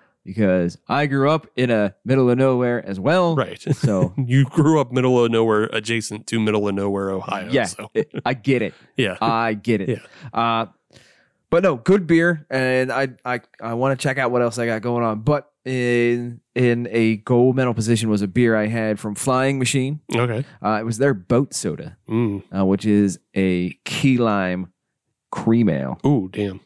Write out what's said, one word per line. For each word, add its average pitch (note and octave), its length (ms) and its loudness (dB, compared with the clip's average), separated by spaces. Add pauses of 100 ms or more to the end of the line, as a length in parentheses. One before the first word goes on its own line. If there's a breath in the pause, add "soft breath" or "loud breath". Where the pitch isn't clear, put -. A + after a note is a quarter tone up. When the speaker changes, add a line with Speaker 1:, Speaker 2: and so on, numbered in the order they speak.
(240 soft breath)
Speaker 1:
because F#2 540 0 (100)
I D3 180 0
grew C#3 240 2
up D#3 160 0 (100)
in B2 140 0
a G#2 240 0 (100)
middle C3 260 4
of B2 80 2
nowhere B2 460 2
as G2 140 -8
well. E3 380 2
Speaker 2:
Right. F#2 320 -6
<laughs> D3 80 2
Speaker 1:
So F#2 400 0
Speaker 2:
You C3 280 2
grew D3+ 360 2
up B2 120 -4
middle B2+ 320 2
of A#2 60 0
nowhere A2+ 420 2
adjacent A2 560 -6
to A#2 120 -2
middle G#2+ 260 0
of G2 80 -2
nowhere, G2 360 -2
Ohio. F#2+ 400 -6
Speaker 1:
Yeah, B2 140 2
Speaker 2:
So. - 300 -12
Speaker 1:
it, - 160 -2 (140)
I B2+ 100 -2
get B2+ 280 -2
it. G2 120 -6 (100)
Speaker 2:
<laughs> - 120 -20
Yeah. F#2+ 240 -2
Speaker 1:
I A2+ 340 0
get G#2 260 0
it. F#2 80 -6
Speaker 2:
Yeah. - 400 -10 (100)
Speaker 1:
Uh, A2+ 280 0 (840 soft breath)
but F3 140 2
no, E3+ 140 2
good F3+ 320 2
beer, E3 420 2
and B2+ 400 0
I, C3 180 -2 (160)
I, B2 160 -4 (220)
I A2+ 120 -6
wanna C3 200 0
check C3+ 240 -4
out B2 140 0
what B2 100 2
else A#2 160 -2
I A#2 80 -2
got A2 160 -2
going A#2+ 220 -2
on. G#2+ 160 -2
But C#3+ 280 0 (160)
in, A#2+ 760 0 (160)
in A#2+ 340 2
a A2+ 280 2
gold B2 360 4
medal B2+ 180 0
position A2+ 380 0
was G2+ 100 2
a G#2 60 -2
beer A2+ 300 2
I G#2+ 100 0
had A2 320 -2
from G#2+ 160 -8
Flying C3 460 0
Machine. C3+ 400 -2 (140)
Speaker 2:
Okay. A#2+ 300 -2 (160 loud breath)
Speaker 1:
Uh, G#2 200 -2
it A2+ 40 -8
was A2+ 140 -6
their C3+ 160 2
boat A#2+ 400 0
soda, D#2+ 420 -8 (120)
Speaker 2:
Mm. A2 340 -2 (140)
Speaker 1:
uh, G2 100 2
which G2 180 0
is G2+ 360 2 (160)
a F2+ 340 0 (140)
key C3 340 0
lime F#2+ 540 -2 (580)
cream A2+ 380 2
ale. C2+ 360 -4
Speaker 2:
Ooh, B2 280 2
damn. G2 340 -6